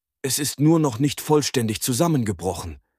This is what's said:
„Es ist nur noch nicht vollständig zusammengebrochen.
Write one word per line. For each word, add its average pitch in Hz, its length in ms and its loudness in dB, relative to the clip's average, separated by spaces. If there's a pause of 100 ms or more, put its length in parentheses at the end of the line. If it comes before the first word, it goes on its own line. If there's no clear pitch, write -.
(240)
„Es 131 160 -4
ist 139 200 -6
nur 160 200 6
noch 139 180 0
nicht 139 240 -2
vollständig 123 600 0
zusammengebrochen. 107 960 -2 (200)